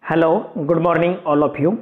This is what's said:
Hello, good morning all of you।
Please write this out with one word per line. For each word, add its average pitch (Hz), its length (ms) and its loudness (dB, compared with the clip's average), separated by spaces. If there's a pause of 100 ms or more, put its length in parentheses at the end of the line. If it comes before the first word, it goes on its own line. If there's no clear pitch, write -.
(100)
Hello, 160 180 2 (380)
good 165 160 0
morning 170 300 0 (120)
all 147 200 2
of 147 160 -4
you। 160 220 2